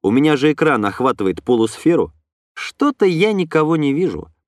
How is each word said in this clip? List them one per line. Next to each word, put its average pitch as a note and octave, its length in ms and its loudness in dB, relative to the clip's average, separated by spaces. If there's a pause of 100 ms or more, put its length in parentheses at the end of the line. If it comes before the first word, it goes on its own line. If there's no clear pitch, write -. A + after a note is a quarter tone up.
У G2 80 0
меня D3 260 2
же D3 160 2
экран D3 320 0
охватывает G2+ 580 -2
полусферу". A#2 680 0 (420)
"Что-то - 500 -2
я F#3+ 280 2
никого D#3+ 440 0
не C#3+ 160 0
вижу", C#3 380 -4 (180)